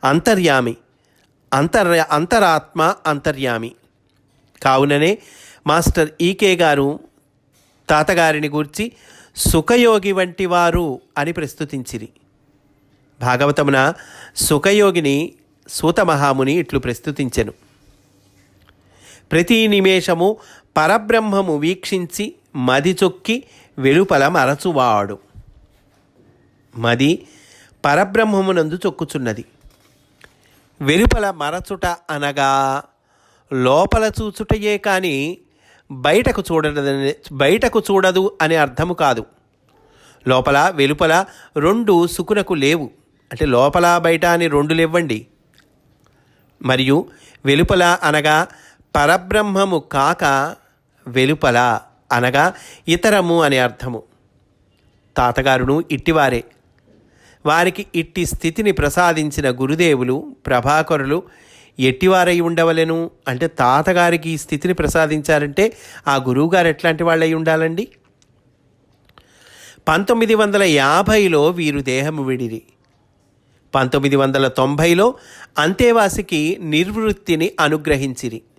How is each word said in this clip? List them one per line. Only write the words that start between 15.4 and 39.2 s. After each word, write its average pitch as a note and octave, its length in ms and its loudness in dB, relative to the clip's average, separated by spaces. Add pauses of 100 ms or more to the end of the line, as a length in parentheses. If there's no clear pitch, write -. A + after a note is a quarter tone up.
సూత D#3+ 320 -2
మహాముని C#3+ 520 0
ఇట్లు D#3+ 260 -2
ప్రస్తుతించెను. B2 760 -6 (1800)
"ప్రతి G#3+ 360 2
నిమేషము F#3+ 680 2 (400)
పరబ్రహ్మము G3 800 0
వీక్షించి F3+ 800 -4 (220)
మది C#3 480 0
చొక్కి A3+ 400 -4 (340)
వెలుపల C#3+ 500 2
మరచువాడు." B2+ 920 0 (1600)
మది A#2+ 500 0 (580)
పరబ్రహ్మమునందు F#3+ 1000 0
చొక్కుచున్నది. B2+ 580 -6 (1400)
వెలుపల G3 500 2
మరచుట D#3+ 560 -8
అనగా C#3+ 960 -2 (720)
లోపల E3 580 0 (120)
చూచుటయే G#3 560 -4
కాని F3+ 600 -4 (520)
బయటకు D#3+ 520 0 (100)
చూడదని, C#3+ 600 -2 (180)
బయటకు G3+ 480 0
చూడదు F#3+ 600 0
అనే D#3+ 140 0
అర్థము D3+ 380 -2
కాదు. C3 320 -2 (1000)